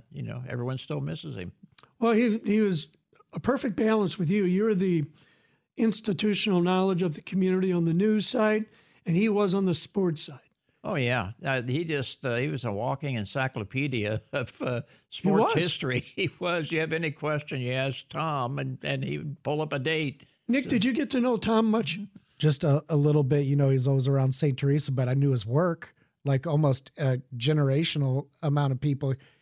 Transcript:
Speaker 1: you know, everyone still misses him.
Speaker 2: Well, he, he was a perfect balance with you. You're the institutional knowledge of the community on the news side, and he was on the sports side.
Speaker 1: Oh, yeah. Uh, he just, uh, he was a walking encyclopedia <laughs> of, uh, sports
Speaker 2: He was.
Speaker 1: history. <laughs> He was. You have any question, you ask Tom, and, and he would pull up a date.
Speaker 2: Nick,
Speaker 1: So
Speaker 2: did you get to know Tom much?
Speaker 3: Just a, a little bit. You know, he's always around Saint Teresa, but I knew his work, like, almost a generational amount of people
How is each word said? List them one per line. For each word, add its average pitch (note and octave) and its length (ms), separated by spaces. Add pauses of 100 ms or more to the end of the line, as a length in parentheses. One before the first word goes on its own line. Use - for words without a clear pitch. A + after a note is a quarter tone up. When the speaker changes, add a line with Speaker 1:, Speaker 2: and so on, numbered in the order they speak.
Speaker 1:
you C3+ 140
know, A#2+ 240
everyone B2 300
still D3 220
misses D3+ 360
him. F2+ 160 (480)
Speaker 2:
Well, A#3 140
he, A3+ 300
he G#3 180
was F#3 260 (440)
a - 60
perfect A#3+ 380
balance A3 420
with E3 100
you. G3+ 160
You're G3+ 300
the F3 300 (760)
institutional G#3 840
knowledge F#3 400
of F3 140
the - 80
community F#3 500
on E3+ 140
the E3 80
news G#3 320
side, G#3+ 400 (400)
and E3 100
he G#3+ 140
was G3+ 240
on G3 100
the F3+ 80
sports F3 520
side. C#3 140 (460)
Speaker 1:
Oh, G3 120
yeah. A#2+ 340 (120)
Uh, C3 200
he B2+ 200
just, D3+ 440
uh, A#2+ 80
he B2+ 140
was C#3+ 180
a G#2+ 60
walking C3 420
encyclopedia A#2 1120
<laughs> - 80
of, C3 260
uh, B2 220 (260)
sports A3+ 460
Speaker 2:
He - 60
was. F3 40
Speaker 1:
history. B2+ 460
<laughs> - 40
He F#3 140 (100)
was. E3+ 320
You D#3+ 100
have D#3+ 120
any D#3+ 180
question, D3 520
you B2 100
ask C3 380
Tom, C#3+ 480
and, C3+ 240
and C#3 200
he D3 140
would D3 260
pull D3+ 200
up D3+ 100
a C#3+ 60
date. D#3 480 (200)
Speaker 2:
Nick, C4 180
Speaker 1:
So - 60
Speaker 2:
did A3 140
you C4 80
get B3 180
to B3+ 100
know A#3+ 180
Tom A3 320
much? G#3 280 (380)
Speaker 3:
Just D3+ 280
a, D3 260
a D#3 60
little D3 260
bit. C#3+ 240
You C#3 100
know, C#3 140
he's C3 180
always C3+ 200
around C3+ 240
Saint C#3 260
Teresa, C#3+ 340
but B2 160
I C3 60
knew C#3 160
his A2+ 160
work, E3 480 (300)
like, C#3 220
almost D3 520
a C3 240 (120)
generational C#3 920 (160)
amount C#3+ 300
of B2+ 80
people C#3 340 (260)